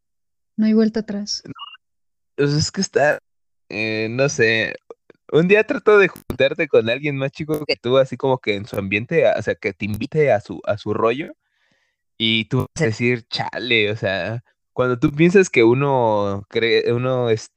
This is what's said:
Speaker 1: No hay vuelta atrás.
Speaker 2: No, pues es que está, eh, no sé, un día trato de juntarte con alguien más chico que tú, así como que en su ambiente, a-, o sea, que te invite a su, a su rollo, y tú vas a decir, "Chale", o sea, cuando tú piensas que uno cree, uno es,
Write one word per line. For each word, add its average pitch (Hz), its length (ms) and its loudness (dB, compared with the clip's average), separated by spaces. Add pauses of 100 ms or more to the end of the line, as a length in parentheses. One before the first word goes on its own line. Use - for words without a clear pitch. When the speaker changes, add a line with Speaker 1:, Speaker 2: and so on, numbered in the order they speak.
(580)
Speaker 1:
No 214 80 2
hay 220 80 4
vuelta 220 260 2
atrás. 208 460 -8
Speaker 2:
No, - 80 -14 (840)
pues 143 160 0
es 151 180 0
que - 120 -6
está, 147 360 0 (520)
eh, 110 420 -4
no 131 160 0
sé, 113 480 0 (580)
un 165 140 4
día 202 160 6
trato 214 340 2
de 190 120 4
juntarte 147 580 -2
con 113 220 4
alguien 143 260 -4
más 135 160 -4
chico 151 340 -6
que 147 120 -4
tú, 123 200 0
así 131 200 0
como 131 220 0
que 104 160 -4
en 101 100 -8
su - 120 -10
ambiente, 107 500 -2
a-, - 120 0
o - 20 -4
sea, 104 140 -4
que - 160 -6
te - 140 -8
invite 131 480 -2
a 104 80 0
su, - 240 -12
a 104 120 -2
su 104 160 -6
rollo, 120 380 -2 (840)
y 113 320 2
tú 131 100 0 (160)
vas - 60 -8
a 160 60 2
decir, 120 420 -2
"Chale", 107 600 -2
o 110 40 -4
sea, 101 480 -4 (300)
cuando 123 260 -2
tú 151 140 2
piensas 175 360 4
que 120 140 4
uno 113 880 2
cree, 113 420 0
uno 123 380 -2
es, 107 280 -2